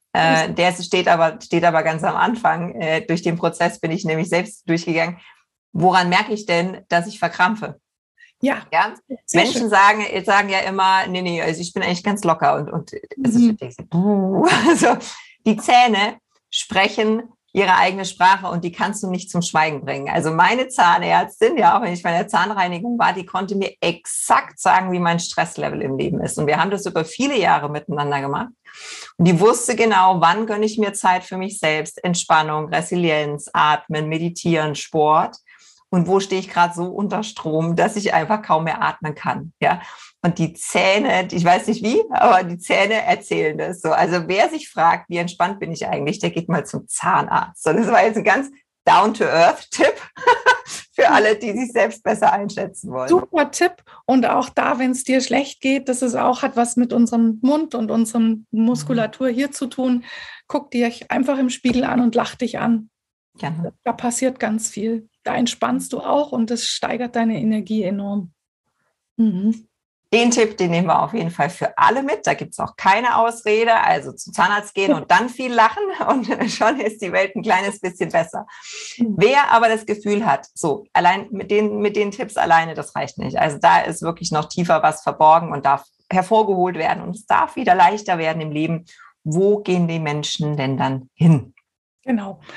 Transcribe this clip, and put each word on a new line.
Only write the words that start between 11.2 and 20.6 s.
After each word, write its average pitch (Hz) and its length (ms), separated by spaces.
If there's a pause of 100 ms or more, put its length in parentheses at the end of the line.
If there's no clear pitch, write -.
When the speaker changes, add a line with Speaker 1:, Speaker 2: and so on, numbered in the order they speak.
Speaker 1:
nee, 170 200
also 160 180
ich 175 140
bin 190 100
eigentlich 180 200
ganz 202 200
locker.“ 156 320
Und, 147 160
und - 220
es 247 420
ist 240 60
Speaker 2:
Mhm. 233 80
Speaker 1:
wirklich 131 260
so, 196 720
<laughs> 240 240
also 320 280 (480)
die 214 120
Zähne 226 600 (320)
sprechen 214 760 (280)
ihre 185 240
eigene 185 300
Sprache 185 420
und 175 160
die 175 80
kannst 196 300
du 190 80
nicht 180 220
zum 175 100
Schweigen 156 420
bringen. 139 240
Also 151 240
meine 202 360